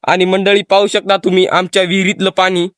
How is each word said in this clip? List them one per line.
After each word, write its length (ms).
आणि 220
मंडळी, 380
पाहू 240
शकता 300
तुम्ही 300
आमच्या 360
विहिरीतलं 480
पाणी 480